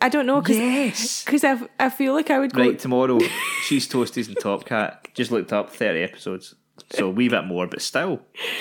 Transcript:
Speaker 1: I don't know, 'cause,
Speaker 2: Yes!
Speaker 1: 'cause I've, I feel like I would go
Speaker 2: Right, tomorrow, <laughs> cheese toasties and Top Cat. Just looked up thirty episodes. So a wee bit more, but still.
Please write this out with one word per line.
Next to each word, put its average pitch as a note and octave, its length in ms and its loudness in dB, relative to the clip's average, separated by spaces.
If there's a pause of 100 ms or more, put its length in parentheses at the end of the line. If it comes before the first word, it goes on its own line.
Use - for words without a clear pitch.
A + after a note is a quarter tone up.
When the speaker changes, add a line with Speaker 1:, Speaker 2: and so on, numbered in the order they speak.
Speaker 1:
I B3+ 80 4
don't C#4+ 160 2
know, C4+ 160 2
'cause, - 140 4
Speaker 2:
Yes! A#3+ 680 0
Speaker 1:
'cause - 180 2
I've, C4 240 2 (120)
I C4 100 2
feel C4 240 0
like D#4 160 0
I C#4 100 4
would C#4 140 0
go - 80 4
Speaker 2:
Right, - 180 4
tomorrow, B2+ 400 4
<laughs> - 480 -2
cheese C#3 200 0
toasties A#2+ 400 -2
and G2+ 120 -12
Top G2+ 260 -2
Cat. - 480 -4
Just A#2+ 180 -2
looked A2 200 0
up G#2 180 0
thirty F2 320 -2
episodes. - 540 -8 (360)
So - 160 -2
a - 20 -2
wee A#2 180 2
bit G#2 180 0
more, F2+ 220 -2
but - 140 -10
still. E3 400 -4 (400)